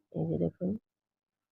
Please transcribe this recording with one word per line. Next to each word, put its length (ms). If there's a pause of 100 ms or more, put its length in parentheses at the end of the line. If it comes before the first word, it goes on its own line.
(120)
এই 140
যে 120
দেখুন 320 (800)